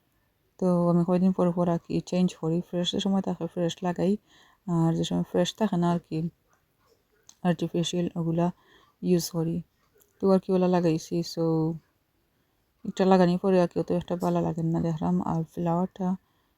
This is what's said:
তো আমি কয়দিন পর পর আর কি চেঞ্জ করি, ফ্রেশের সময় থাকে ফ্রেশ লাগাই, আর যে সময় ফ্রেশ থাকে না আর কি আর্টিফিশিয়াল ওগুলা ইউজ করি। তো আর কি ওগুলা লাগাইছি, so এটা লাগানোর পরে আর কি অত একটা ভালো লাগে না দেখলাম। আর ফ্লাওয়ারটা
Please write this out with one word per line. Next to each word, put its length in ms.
তো 320
আমি 160
কয়দিন 260
পর 200
পর 180
আর 80
কি 280
চেঞ্জ 300
করি, 260
ফ্রেশের 380
সময় 220
থাকে 260
ফ্রেশ 360
লাগাই, 340
আর 280
যে 80
সময় 200
ফ্রেশ 320
থাকে 220
না 140
আর 80
কি 300
আর্টিফিশিয়াল 720
ওগুলা 360
ইউজ 280
করি। 320
তো 120
আর 80
কি 120
ওগুলা 160
লাগাইছি, 540
so 520
এটা 180
লাগানোর 320
পরে 240
আর 60
কি 120
অত 120
একটা 240
ভালো 260
লাগে 220
না 180
দেখলাম। 400
আর 220
ফ্লাওয়ারটা 720